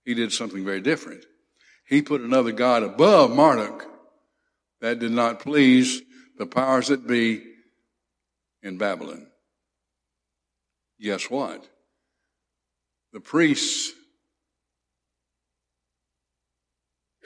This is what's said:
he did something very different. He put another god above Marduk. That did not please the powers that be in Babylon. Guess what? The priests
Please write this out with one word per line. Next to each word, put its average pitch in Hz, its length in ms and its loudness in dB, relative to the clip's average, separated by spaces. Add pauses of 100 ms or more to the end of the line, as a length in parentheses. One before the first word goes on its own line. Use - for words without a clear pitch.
he 123 100 -6
did 113 180 -4
something 98 320 -8
very 98 160 -6
different. 151 440 -6 (640)
He 143 160 2
put 147 180 -4
another 120 320 0
god 120 300 2
above 143 520 4
Marduk. 131 520 2 (920)
That 117 180 -4
did 117 140 -4
not 117 260 0
please 131 640 4 (340)
the 107 80 -8
powers 127 440 0
that 131 180 0
be 113 360 0 (1200)
in 95 160 -12
Babylon. 90 500 -6 (1700)
Guess 101 300 -6
what? 120 360 -8 (1500)
The 107 80 -16
priests - 720 -2 (3250)